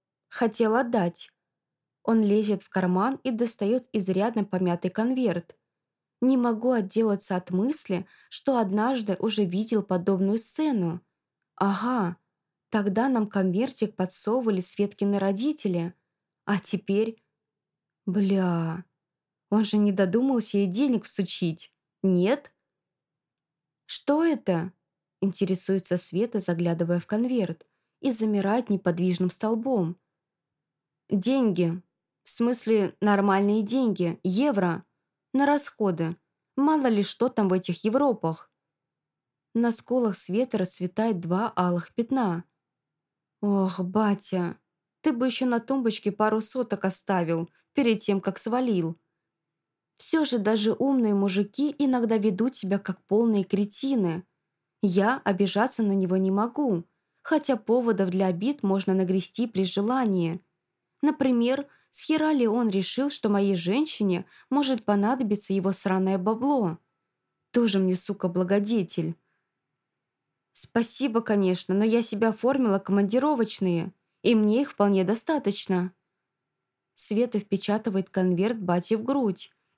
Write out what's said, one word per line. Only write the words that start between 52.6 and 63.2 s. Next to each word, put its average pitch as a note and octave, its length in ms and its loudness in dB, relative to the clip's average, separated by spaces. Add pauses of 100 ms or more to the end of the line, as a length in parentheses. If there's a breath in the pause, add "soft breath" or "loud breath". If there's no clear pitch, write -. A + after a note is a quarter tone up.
как G3 280 -8
полные A3 360 2
кретины. G3+ 840 -2 (580)
Я G3+ 420 2
обижаться G3+ 580 0
на G3+ 100 2
него F#3 240 2
не F#3+ 140 2
могу, G#3+ 540 0 (380)
хотя D4+ 340 0
поводов G#3+ 540 0
для F#3+ 160 0
обид G3 360 -2
можно G3 320 0
нагрести F#3+ 540 0
при F#3+ 160 -2
желании. G3 760 0 (600)
Например, C4+ 640 0 (240 soft breath)
с - 100 -10
хера D#4 320 0
ли B3 160 2
он A3+ 220 2
решил, G3 380 -2
что B3+ 200 -4